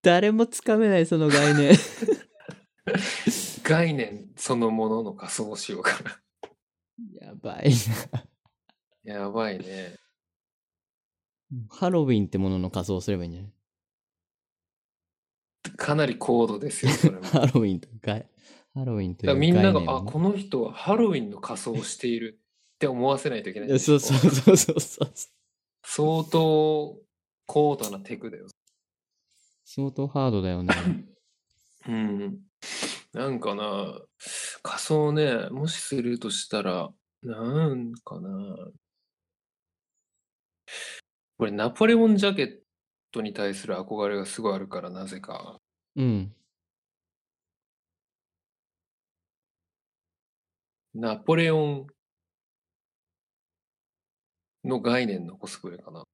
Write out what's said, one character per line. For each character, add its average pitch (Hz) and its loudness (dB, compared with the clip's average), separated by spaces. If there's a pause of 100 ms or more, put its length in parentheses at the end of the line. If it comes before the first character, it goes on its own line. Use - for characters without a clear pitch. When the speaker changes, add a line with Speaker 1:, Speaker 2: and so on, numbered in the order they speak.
Speaker 1:
誰 185 6
も 226 4
つ - -10
か 220 2
め 220 6
な 190 6
い、 165 6
そ 170 2
の 156 4
概 147 6
念。 147 10 (1080)
Speaker 2:
<laughs> - -4
概 160 4
念 104 -6
そ 127 -2
の 113 2
も 110 0
の 110 -2
の 98 -8
仮 92 -14
装 107 -6
を 104 -10
し - -10
よ 90 -8
う 90 -10
か - -2
な。 - -12 (1000)
Speaker 1:
や 101 -20
ば - -10
い 143 8 (1300)
な。 104 -12
Speaker 2:
や 101 -4
ば 110 -2
い 92 -8
ね。 92 -12 (1800)
Speaker 1:
ハ - -2
ロ 180 4
ウ 139 2
ィ 110 6
ン 95 2
っ - -12
て 98 -4
も 95 2
の 92 0
の 92 -2
仮 92 -4
装 95 -2
す - -6
れ 98 0
ば 90 -6
い 87 -8
い - -10
ん 85 -12
じ 87 -14
ゃ 98 -12
な 101 -14
い？ - -20 (2250)
Speaker 2:
か - -2
な 151 2
り 127 -4
高 117 2
度 104 -6
で 139 -8
す - -6
よ、 135 4
そ 156 4
れ - 0
も。 - -14
Speaker 1:
<laughs> - -10
ハ 143 4
ロ 127 4
ウ 110 2
ィ 95 2
ン - -6
と - -12 (120)
か、 107 -4 (540)
ハ 135 -6
ロ 120 -2
ウ - -2
ィ 92 -2
ン 90 -6
と 107 -4
い 143 4
う 135 4
概 135 2
念 160 6
を - 6
ね。 185 6
Speaker 2:
だ 190 6
か 190 4
ら 175 0
み - -
ん - -4
な 135 -2
が、 131 -2
「あ、 104 -6
こ 117 -4
の 196 2
人 139 -4
は - -8
ハ 196 0
ロ 226 4
ウ - 0
ィ 127 -2
ン 104 -10
の 104 -16
仮 113 -10
装 123 -8
を 110 -4
し - -10
て 123 -6
い 117 -2
る」 113 -10 (340)
っ - -20
て 147 0
思 127 0
わ 139 2
せ 147 -4
な 120 -6
い 101 -8
と 95 -10
い 95 -14
け 107 -10
な 120 -8
い。 - -6
Speaker 1:
い 139 2
や、 131 4
そ 147 4
う 139 4
そ - 0
う 135 4
そ 143 6
う 190 10
そ - 2
う 160 0
そ - -4
う。 - -16 (720)
Speaker 2:
相 156 0
当 156 2 (460)
高 147 2
度 107 -4
な 98 -10
テ 110 -12
ク 113 -14
だ 87 -14
よ。 98 -20 (1160)
Speaker 1:
相 139 -6
当 139 -4
ハ 135 0
ー - 2
ド 101 0
だ 92 -2
よ 90 -2
ね。 87 0
Speaker 2:
<laughs> - -4 (720)
う 117 -4
ん。 101 -4 (720)
な 127 -6
ん 127 -4
か 101 -4
な、 101 -6 (600)
仮 - -8
装 151 2
ね、 139 0
も 139 -4
し 165 -6
す 135 -4
る 120 -2
と 110 -6
し - -6
た 107 -4
ら、 92 -4 (300)
な 123 -2
ん 120 -6
か - -14
な。 95 -12 (2750)
俺、 107 -2
ナ 107 -2
ポ 220 2
レ 233 8
オ 226 6
ン 214 6
ジ 196 2
ャ 196 2
ケ 147 0
ッ - -10 (520)
ト 113 -6
に 104 -8
対 101 -4
す 98 -12
る 95 -4
憧 101 -4
れ 101 -2
が 95 -6
す - -10
ご 107 0
い 95 -2
あ 95 -6
る 95 -10
か 92 -10
ら、 90 -12
な 95 -12
ぜ 95 -14
か。 - -16 (360)
Speaker 1:
う 139 -2
ん。 104 -2 (4000)
Speaker 2:
ナ 113 -4
ポ 165 2
レ 165 2
オ 156 2
ン 143 -6 (2750)
の 127 -2
概 120 2
念 90 -4
の 87 -16
コ 98 -14
ス - -14
プ 90 -12
レ 87 -16
か - -20
な。 80 -18